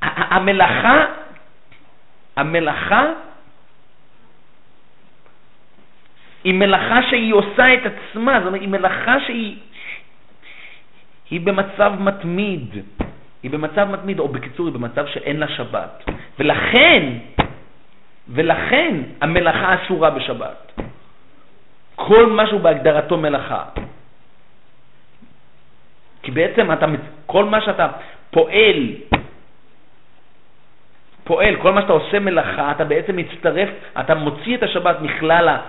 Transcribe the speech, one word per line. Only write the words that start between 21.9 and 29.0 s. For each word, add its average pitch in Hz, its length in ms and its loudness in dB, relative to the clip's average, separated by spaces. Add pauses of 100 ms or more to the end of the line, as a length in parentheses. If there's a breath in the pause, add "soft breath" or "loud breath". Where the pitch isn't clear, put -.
כל 226 320 6
משהו 214 320 0
בהגדרתו 156 580 2
מלאכה. 143 480 -4 (2500)
כי - 80 -12
בעצם 175 420 2
אתה 156 140 2
מצ-, 151 240 -4 (160)
כל 196 180 4
מה 214 160 2
שאתה 190 280 0 (420 loud breath)
פועל, 175 580 4 (2250)